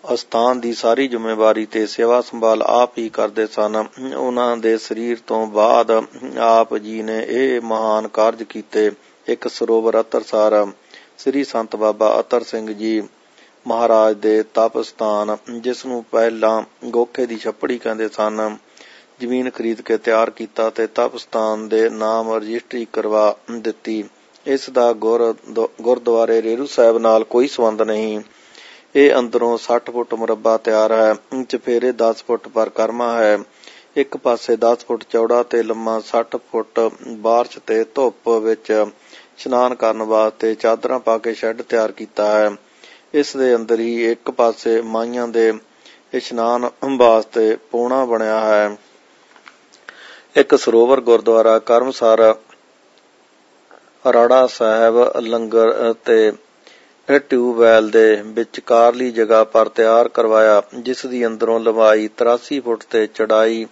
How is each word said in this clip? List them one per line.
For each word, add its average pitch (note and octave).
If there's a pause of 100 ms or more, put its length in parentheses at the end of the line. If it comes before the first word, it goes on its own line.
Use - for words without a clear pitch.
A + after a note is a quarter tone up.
(120)
ਅਸਥਾਨ B2
ਦੀ A#2
ਸਾਰੀ B2
ਜ਼ਿੰਮੇਵਾਰੀ A2
ਤੇ G#2+
ਸੇਵਾ A#2+
ਸੰਭਾਲ A2+
ਆਪ B2
ਹੀ A2+
ਕਰਦੇ G#2+
ਸਨ। G#2+ (320)
ਉਹਨਾਂ B2
ਦੇ A2+
ਸਰੀਰ A#2 (100)
ਤੋਂ A2
ਬਾਅਦ A2+ (360)
ਆਪ A2+
ਜੀ A2
ਨੇ A2
ਇਹ B2+
ਮਹਾਨ A2
ਕਾਰਜ A2+
ਕੀਤੇ। G#2+ (360)
ਇੱਕ A#2+
ਸਰੋਵਰ A2+
ਅਤਰਸਰ। G#2+ (500)
ਸ੍ਰੀ C3+
ਸੰਤ A2+
ਬਾਬਾ G#2+
ਅਤਰ A#2
ਸਿੰਘ A2
ਜੀ A2 (640)
ਮਹਾਰਾਜ A2+
ਦੇ G#2+
ਤਪ A2+
ਸਥਾਨ, G#2+ (220)
ਜਿਸ A#2+
ਨੂੰ A#2+
ਪਹਿਲਾਂ A2 (220)
ਗੋਖੇ A#2+
ਦੀ A#2
ਛੱਪੜੀ A2+
ਕਹਿੰਦੇ A2
ਸਨ, G#2+ (640)
ਜ਼ਮੀਨ B2+
ਖਰੀਦ A2+
ਕੇ A2+
ਤਿਆਰ A2+
ਕੀਤਾ A2+
ਤੇ A2
ਤਪ B2
ਸਥਾਨ A2
ਦੇ A2
ਨਾਮ A2
ਰਜਿਸਟਰੀ A2+
ਕਰਵਾ G#2+ (140)
ਦਿੱਤੀ। A2 (440)
ਇਸ C#3
ਦਾ A#2+
ਗੁਰ-, A2+ (140)
ਦੁ-, A2+ (120)
ਗੁਰਦੁਆਰੇ A2+
ਰੇਰੂ A#2
ਸਾਹਿਬ A#2
ਨਾਲ A2+
ਕੋਈ B2
ਸੰਬੰਧ A2
ਨਹੀਂ। G#2+ (720)
ਇਹ C#3+
ਅੰਦਰੋਂ A#2
ਸੱਠ A#2+
ਫੁੱਟ A#2+
ਮੁਰੱਬਾ A2+
ਤਿਆਰ A2
ਹੈ। A2 (340)
ਚੁਫੇਰੇ B2
ਦਸ A2+
ਫੁੱਟ -
ਪਰਕਰਮਾ A2
ਹੈ। G#2+ (560)
ਇੱਕ C#3+
ਪਾਸੇ A#2+
ਦਸ A#2
ਫੁੱਟ A2+
ਚੌੜਾ A#2
ਤੇ A#2+
ਲੰਮਾ A2+
ਸੱਠ A#2
ਫੁੱਟ A2+ (160)
ਬਾਰਸ਼ A#2
ਤੇ A2+
ਧੁੱਪ A#2+
ਵਿੱਚ A2 (520)
ਇਸ਼ਨਾਨ B2
ਕਰਨ A2+
ਵਾਸਤੇ A2
ਚਾਦਰਾਂ A#2
ਪਾ A2+
ਕੇ A2+
ਸ਼ੈੱਡ A2+
ਤਿਆਰ A2+
ਕੀਤਾ G#2
ਹੈ। G#2+ (640)
ਇਸ C#3+
ਦੇ B2+
ਅੰਦਰ A2+
ਹੀ A#2
ਇੱਕ B2
ਪਾਸੇ A#2
ਮਾਈਆਂ A#2
ਦੇ A2+ (600)
ਇਸ਼ਨਾਨ A#2+ (280)
ਵਾਸਤੇ A2+ (140)
ਪੋਣਾ B2
ਬਣਿਆ A2
ਹੈ। G#2 (1600)
ਇੱਕ C#3+
ਸਰੋਵਰ B2
ਗੁਰਦੁਆਰਾ A2+
ਕਰਮਸਰ, A#2 (1800)
ਰਾੜਾ B2
ਸਾਹਿਬ A2+
ਲੰਗਰ A2+ (120)
ਤੇ A2 (960)
ਟਿਊਬਵੈੱਲ A#2
ਦੇ A2
ਵਿਚਕਾਰਲੀ A#2
ਜਗ੍ਹਾ A2+
ਪਰ A2
ਤਿਆਰ A2+
ਕਰਵਾਇਆ, A2 (180)
ਜਿਸ B2
ਦੀ B2
ਅੰਦਰੋਂ A2+
ਲੰਬਾਈ A2
ਤਰਾਸੀ A#2+
ਫੁੱਟ A#2+
ਤੇ A2
ਚੌੜਾਈ A2